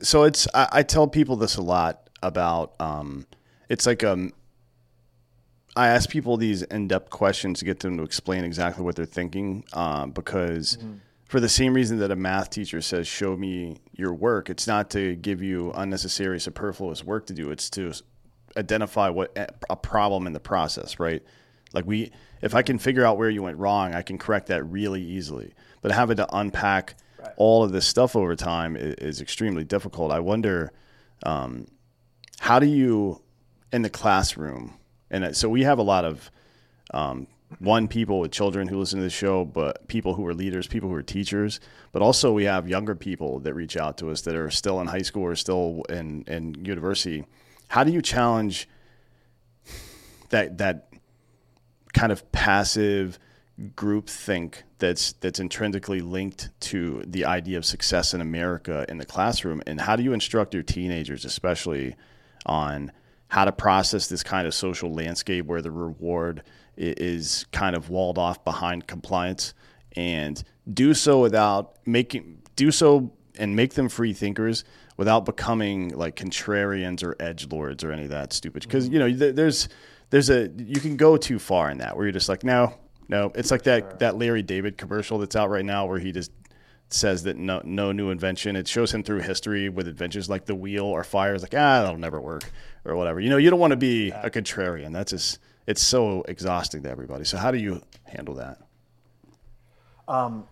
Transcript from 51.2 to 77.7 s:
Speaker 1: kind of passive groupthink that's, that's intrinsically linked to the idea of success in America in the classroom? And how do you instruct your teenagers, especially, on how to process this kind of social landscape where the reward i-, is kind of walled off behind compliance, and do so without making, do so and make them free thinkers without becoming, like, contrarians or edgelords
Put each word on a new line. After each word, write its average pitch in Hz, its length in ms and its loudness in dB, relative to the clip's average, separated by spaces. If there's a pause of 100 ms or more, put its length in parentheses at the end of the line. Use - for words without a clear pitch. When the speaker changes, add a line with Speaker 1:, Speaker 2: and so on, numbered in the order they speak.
Speaker 1:
kind 110 180 4
of - 200 -6
passive 101 880 2 (560)
groupthink 104 800 -4 (240)
that's, 87 340 0
that's - 260 -6
intrinsically 98 640 -4
linked 92 480 -6 (100)
to 82 460 -4
the 87 200 -2
idea 90 320 -2
of 82 80 -4
success - 480 0
in 87 80 -2
America 82 680 -4
in 82 80 -10
the 69 80 -10
classroom? 92 640 -2
And 76 140 -6
how 107 140 2
do 120 80 2
you 131 100 2
instruct 110 400 0
your 85 100 -2
teenagers, 80 600 -4
especially, 69 720 -4 (500)
on 73 460 -2 (360)
how 98 180 4
to 98 60 4
process 95 560 2
this 90 160 -4
kind 92 240 -2
of 82 60 -4
social 87 380 -4
landscape 82 540 -4
where 82 160 -4
the 80 100 -8
reward 82 720 -4 (340)
i-, 85 200 -4
is 85 540 -4
kind 92 240 0
of 82 140 -4
walled 90 280 -2
off 87 260 -2
behind 87 440 -4
compliance, 90 640 -4 (420)
and 80 480 -4 (300)
do 135 200 6
so 139 280 6
without 104 540 4 (100)
making, 117 560 -2 (140)
do 143 160 6
so 143 400 6 (260)
and 104 180 0
make 123 200 4
them 131 140 2
free 113 240 -2
thinkers 110 500 -2 (340)
without 107 280 4
becoming, 101 640 -2
like, 80 260 -6
contrarians 95 880 -4
or 85 120 -4
edgelords 76 680 -6